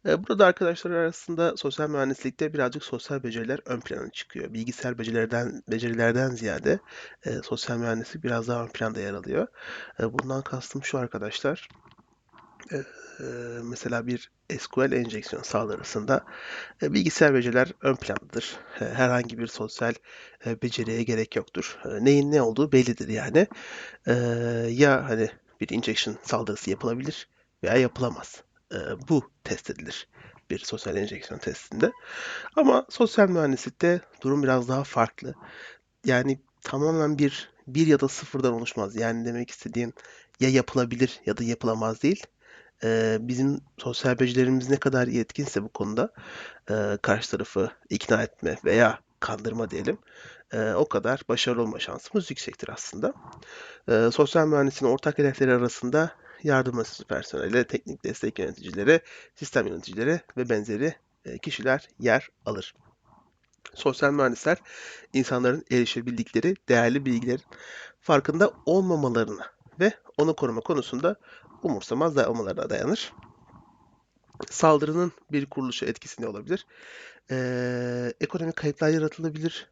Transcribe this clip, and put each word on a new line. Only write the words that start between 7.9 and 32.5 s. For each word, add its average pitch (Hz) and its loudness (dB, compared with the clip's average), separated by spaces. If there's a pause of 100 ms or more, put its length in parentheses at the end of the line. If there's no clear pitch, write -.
biraz 117 -2
daha 120 -2
ön 113 -10
planda 110 -4
yer 101 -4
alıyor. 131 -2 (540)
E, 113 0
bundan 131 -4
kastım 131 -8
şu - -2
arkadaşlar. 120 -4 (1040)
E, 160 -6
e, 135 -6 (760)
mesela 120 -6
bir 123 -6 (200)
S - -6
Q 131 2
L - 0
enjeksiyon 113 -4
sağlar 104 -2
arasında, 107 -2 (580)
e, 147 -2
bilgisayar 160 4
beceriler 123 2 (100)
ön 135 2
plandadır. - -8 (240)
E, 117 -4
herhangi 120 0
bir 117 -4
sosyal, 113 -4 (520)
e, 117 -4
beceriye 117 -4
gerek 110 -2
yoktur. - -6
E, 113 -4
neyin 143 8
ne 147 6
olduğu 123 2
bellidir 123 4
yani. 117 4 (600)
E, 117 4 (580)
ya 135 4
hani 110 2 (300)
bir - -2
injection 110 -2
saldırısı 107 -2
yapılabilir 123 -4 (340)
veya 107 2
yapılamaz. 123 0 (300)
E, - -8 (320)
bu 151 2 (140)
test - -6
edilir - -12 (420)
bir - -2
sosyal - -6
enjeksiyon - -6
testinde. - -2 (640)